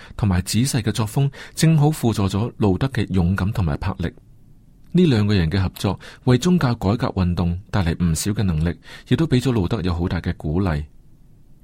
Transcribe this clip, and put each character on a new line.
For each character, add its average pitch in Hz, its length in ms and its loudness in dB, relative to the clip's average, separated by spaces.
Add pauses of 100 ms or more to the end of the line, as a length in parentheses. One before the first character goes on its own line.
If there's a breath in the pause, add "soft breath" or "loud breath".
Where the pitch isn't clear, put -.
(160 loud breath)
同 104 120 0
埋 90 140 2
仔 101 180 -4
細 131 220 0
嘅 107 100 -2
作 107 140 -2
風， 139 240 -2 (240 loud breath)
正 160 240 4
好 147 100 6
輔 123 240 0
助 101 160 0
咗 101 300 -2
路 98 180 4
德 135 120 0
嘅 - 240 -4
勇 90 220 2
敢 95 180 0
同 98 120 -2
埋 71 140 0
魄 - 200 -6
力。 80 140 -4 (840)
呢 180 80 6
兩 110 220 4
個 104 80 2
人 82 160 2
嘅 95 100 0
合 92 140 0
作， 95 240 -4 (240 loud breath)
為 123 160 2
宗 180 180 2
教 135 200 0
改 95 200 0
革 - 120 -2
運 87 260 0
動 87 240 -2 (100)
帶 104 140 0
嚟 82 220 -2
唔 82 100 2
少 101 160 -2
嘅 104 140 -2
能 82 200 0
力， 85 80 0 (360 loud breath)
亦 123 80 2
都 160 100 2
畀 123 140 2
咗 135 100 0
路 107 160 0
德 104 160 -4
有 87 100 -2
好 85 140 -2
大 90 140 -4
嘅 90 160 -2
鼓 85 260 -2
勵。 78 220 -2 (800)